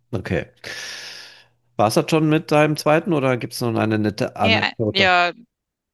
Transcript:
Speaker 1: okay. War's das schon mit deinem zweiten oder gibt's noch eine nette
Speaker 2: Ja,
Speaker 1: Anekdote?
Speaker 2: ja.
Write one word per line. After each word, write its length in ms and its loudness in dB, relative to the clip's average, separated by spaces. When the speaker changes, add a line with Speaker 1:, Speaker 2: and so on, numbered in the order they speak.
Speaker 1:
okay. 340 -4
War's 200 2
das 140 2
schon 200 2
mit 220 0
deinem 260 2
zweiten 360 0
oder 240 0
gibt's 240 -10
noch 140 -2
eine 240 0
nette 380 -2
Speaker 2:
Ja, 0 -
Speaker 1:
Anekdote? 540 0
Speaker 2:
ja. 400 2